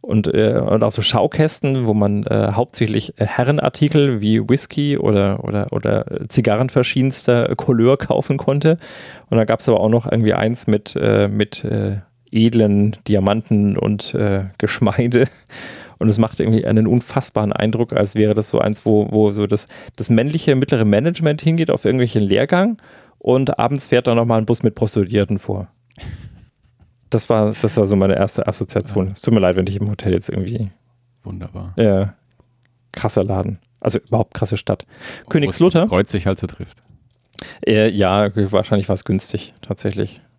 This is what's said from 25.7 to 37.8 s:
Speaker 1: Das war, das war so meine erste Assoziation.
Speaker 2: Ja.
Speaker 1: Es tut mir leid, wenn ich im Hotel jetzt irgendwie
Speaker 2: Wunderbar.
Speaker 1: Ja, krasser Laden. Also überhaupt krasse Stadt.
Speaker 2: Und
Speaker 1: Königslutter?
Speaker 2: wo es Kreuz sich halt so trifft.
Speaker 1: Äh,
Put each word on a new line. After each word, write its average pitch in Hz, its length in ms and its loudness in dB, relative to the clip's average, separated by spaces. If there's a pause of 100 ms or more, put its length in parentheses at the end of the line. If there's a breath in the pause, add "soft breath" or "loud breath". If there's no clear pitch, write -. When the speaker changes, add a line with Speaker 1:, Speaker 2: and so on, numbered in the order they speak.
Speaker 1:
Das - 220 -2
war, 110 320 2
das 110 140 0
war 104 100 4
so 101 80 2
meine 95 220 4
erste - 320 -2
Assoziation. 101 580 -4
Speaker 2:
Ja. 95 60 -8
Speaker 1:
Es - 100 -14
tut 113 100 0
mir 113 80 4
leid, 90 140 2
wenn 92 140 0
ich 101 80 -6
im 101 120 -4
Hotel 98 240 -4
jetzt - 160 -2
irgendwie 98 420 -6 (520)
Speaker 2:
Wunderbar. 92 560 -14
Speaker 1:
Ja, 101 360 2 (800)
krasser - 320 -2
Laden. 101 340 -4 (220)
Also - 200 -2
überhaupt - 340 -4
krasse - 220 -4
Stadt. - 300 -6 (380 loud breath)
Speaker 2:
Und - 60 -20
Speaker 1:
Königslutter? 165 520 2
Speaker 2:
wo - 20 2
es 220 60 -2
Kreuz 95 200 0
sich 95 160 -4
halt 95 120 -2
so 90 100 -6
trifft. - 280 -16 (880 loud breath)
Speaker 1:
Äh, 107 260 4